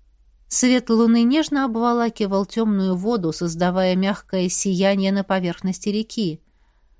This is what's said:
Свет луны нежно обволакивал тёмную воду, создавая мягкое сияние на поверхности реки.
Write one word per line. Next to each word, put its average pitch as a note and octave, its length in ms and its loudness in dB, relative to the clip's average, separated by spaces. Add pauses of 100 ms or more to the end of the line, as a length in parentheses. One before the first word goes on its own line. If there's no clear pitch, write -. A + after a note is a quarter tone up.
(480)
Свет B3 420 2
луны A#3 340 4
нежно C#4+ 400 0
обволакивал A3+ 800 0
тёмную G3 500 0
воду, F#3 360 -2
создавая F3+ 640 0
мягкое F#3 520 -2
сияние G3 640 0
на G3 120 0
поверхности F#3 640 -4
реки. G#3 520 -4 (600)